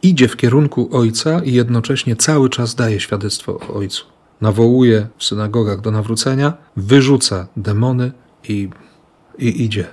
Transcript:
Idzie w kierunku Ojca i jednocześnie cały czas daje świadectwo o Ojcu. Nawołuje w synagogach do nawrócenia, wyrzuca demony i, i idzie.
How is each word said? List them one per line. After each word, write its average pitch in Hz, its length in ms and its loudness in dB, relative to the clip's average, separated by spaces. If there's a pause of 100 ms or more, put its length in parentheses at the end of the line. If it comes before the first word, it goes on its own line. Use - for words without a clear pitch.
Idzie 151 260 4
w - 100 -4
kierunku 127 600 2
Ojca 120 460 0
i 131 100 -2
jednocześnie 120 600 0
cały 139 340 2
czas 117 260 -4
daje 113 240 -2
świadectwo 101 600 -6
o - 140 -14
Ojcu. 101 320 -8 (360)
Nawołuje 113 680 4 (100)
w - 60 -12
synagogach 104 580 -2
do 110 100 -4
nawrócenia, 123 640 -2 (240)
wyrzuca 123 720 2 (100)
demony 123 540 -2 (380)
i, 101 200 -4 (680)
i 120 260 -2
idzie. 104 300 -4